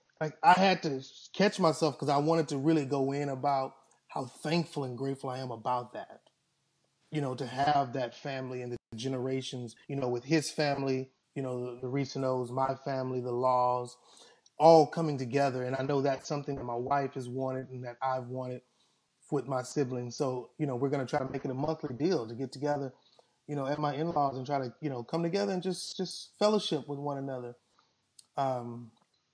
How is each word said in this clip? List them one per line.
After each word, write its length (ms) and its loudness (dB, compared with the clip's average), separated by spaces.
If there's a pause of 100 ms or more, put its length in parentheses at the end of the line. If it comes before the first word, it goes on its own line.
(220)
like, 220 -4
I 100 10
had 300 6
to 180 -2 (320)
catch 260 4
myself 380 4
'cause 120 0
I 80 4
wanted 320 4
to 80 -2
really 280 4
go 280 0
in 160 -2
about 440 0 (340)
how 180 -6
thankful 600 -2
and 120 -6
grateful 320 -4
I 100 -6
am 120 -6
about 420 -4
that. 280 -12 (920)
You 100 -4
know, 140 -2
to 100 -6
have 480 0
that 220 -4
family 460 -8
and 120 -8
the 40 -6 (180)
generations, 800 -4 (120)
you 80 -6
know, 140 -2
with 160 -2
his 260 2
family, 600 0 (240)
you 80 -4
know, 320 -4
the, 60 -16
the 60 -6
Recinos, 640 -2
my 240 0 (100)
family, 360 -2
the 100 -6
Laws, 680 0 (600)
all 280 12
coming 300 0
together. 460 2
And 120 -2
I 80 -2
know 180 2
that's 260 0
something 280 -4
that 100 -6
my 100 -4
wife 400 0
has 140 -6
wanted 400 -4
and 160 -10
that 160 -12
I've 260 -2
wanted 340 -8 (680)
with 160 0
my 160 -2
siblings. 520 -2
So, 420 -4
you 100 0
know, 80 -2
we're 140 0
gonna 160 -2
try 140 -2
to 120 -2
make 140 -6
it 60 -4
a 40 -4
monthly 400 -4
deal 320 0
to 80 -10
get 160 -6
together, 420 -2 (540)
you 80 -6
know, 120 -2
at 120 -2
my 160 -2
in-laws 420 0
and 80 -8
try 140 -2
to, 220 -4
you 80 -2
know, 140 -4
come 200 -2
together 300 0
and 100 -4
just, 340 -6
just 420 -8
fellowship 480 2
with 120 -6
one 180 -4
another. 380 -6 (800)
Um, 540 -4 (420)